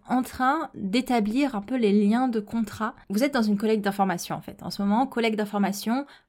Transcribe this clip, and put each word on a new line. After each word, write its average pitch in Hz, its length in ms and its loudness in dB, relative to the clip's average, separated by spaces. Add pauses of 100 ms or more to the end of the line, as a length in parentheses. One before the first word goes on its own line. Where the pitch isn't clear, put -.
en 254 140 2
train 277 500 -2
d'établir 233 800 0
un 202 80 -4
peu 254 160 -4
les 220 140 4
liens 214 360 4
de 226 120 -2
contrat. 220 560 -4 (140)
Vous 214 140 2
êtes 277 120 2
dans 233 80 2
une 208 140 2
collecte 220 260 2
d'informations 190 520 -2
en 151 60 -8
fait. - 220 -16
En 175 80 -8
ce - 100 -6
moment, 208 240 2
collecte 233 320 0
d'informations 208 720 -2 (220)